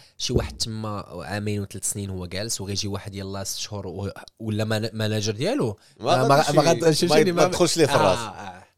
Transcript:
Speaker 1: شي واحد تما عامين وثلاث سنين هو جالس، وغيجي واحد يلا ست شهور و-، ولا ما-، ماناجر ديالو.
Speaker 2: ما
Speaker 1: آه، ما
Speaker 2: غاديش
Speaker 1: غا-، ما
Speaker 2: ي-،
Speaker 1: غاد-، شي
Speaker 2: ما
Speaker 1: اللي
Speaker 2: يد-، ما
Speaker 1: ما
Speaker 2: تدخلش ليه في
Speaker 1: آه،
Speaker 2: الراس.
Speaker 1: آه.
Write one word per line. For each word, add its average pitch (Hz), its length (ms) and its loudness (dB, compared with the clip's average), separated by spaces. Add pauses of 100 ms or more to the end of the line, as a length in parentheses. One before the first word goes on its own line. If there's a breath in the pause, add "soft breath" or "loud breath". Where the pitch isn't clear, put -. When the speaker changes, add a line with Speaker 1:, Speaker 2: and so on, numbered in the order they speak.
(180 loud breath)
Speaker 1:
شي - 140 -4
واحد - 240 -2
تما 110 480 -6 (200)
عامين 104 360 -2
وثلاث 98 320 -6
سنين 98 180 -6
هو 92 160 -6
جالس، 98 340 -6
وغيجي 101 280 -4
واحد 98 260 -8
يلا 98 300 -8
ست - 140 -8
شهور 101 280 -8
و-، 95 260 -6 (280)
ولا 107 240 -2
ما-، 107 300 -2
ماناجر 107 380 -2
ديالو. 170 460 -2 (220 soft breath)
Speaker 2:
ما 131 240 2
Speaker 1:
آه، 131 40 2
ما 135 60 6
Speaker 2:
غاديش 147 160 4
Speaker 1:
غا-، 147 40 0
ما 151 80 8
Speaker 2:
ي-، 170 120 4
Speaker 1:
غاد-، 165 160 4
شي 156 160 2
Speaker 2:
ما 151 100 4
Speaker 1:
اللي 156 140 6
Speaker 2:
يد-، 170 40 -2
ما 170 80 4
Speaker 1:
ما 143 60 6
Speaker 2:
تدخلش 170 280 2
ليه 160 100 6
في 117 60 0
Speaker 1:
آه، - 40 4
Speaker 2:
الراس. 92 220 4
Speaker 1:
آه. 90 460 -12 (140)